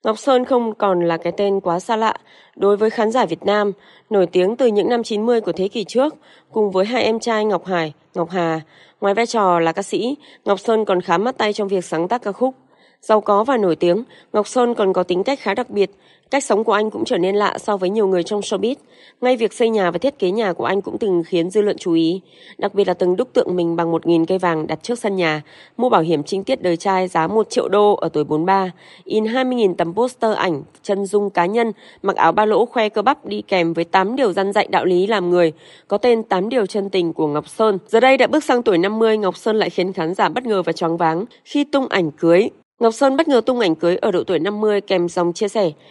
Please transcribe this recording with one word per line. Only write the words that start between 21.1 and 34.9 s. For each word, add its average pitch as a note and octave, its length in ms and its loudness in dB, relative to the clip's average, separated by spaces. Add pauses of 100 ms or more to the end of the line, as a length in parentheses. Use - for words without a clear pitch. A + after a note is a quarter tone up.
khiến E3+ 220 0
dư G#3 120 0
luận G3+ 180 0
chú F3 140 -2
ý. E3 280 0 (360)
Đặc - 160 -4
biệt G3 140 2
là F3+ 60 0
từng F3+ 220 0
đúc B3+ 180 -4
tượng - 220 0
mình E3+ 200 0
bằng E3+ 160 -2
một E3 160 -2
nghìn E3 180 4
cây F#3+ 120 0
vàng E3 300 -2
đặt D#3 160 -6
trước A#3 160 -6
sân G3+ 160 -4
nhà, D#3 260 -2 (360)
mua B3 120 0
bảo G#3 120 4
hiểm D#3+ 220 0
trinh F#3+ 200 -6
tiết C4 180 -2
đời E3+ 160 0
trai F#3 300 0
giá E3 200 0
một G#3+ 220 -2
triệu - 200 -2
đô G#3 260 4
ở - 140 -4
tuổi D3+ 140 -2
bốn D3+ 160 -2
mươi E3 60 -2
ba, F#3+ 260 0 (340)
in G#3+ 200 -2
hai B3 180 -2
mươi B3+ 120 -2
nghìn G3+ 200 2
tấm E3+ 180 -4
poster A3+ 420 -2
ảnh D3+ 280 -2 (200)
chân G3+ 220 -2
dung G3+ 240 0
cá F3+ 160 0
nhân, A3+ 260 0 (300)
mặc - 140 -2
áo E3 160 4
ba G#3 140 2
lỗ G#3+ 200 2
khoe A3+ 240 -2
cơ G#3+ 120 -2
bắp B3+ 240 0
đi G#3 220 -8
kèm E3+ 260 0
với E3 120 -2
tám G3 300 0
điều B3 180 2
răn G3 200 -2
dạy G#3 160 0
đạo D#3+ 160 0
lý F3+ 220 2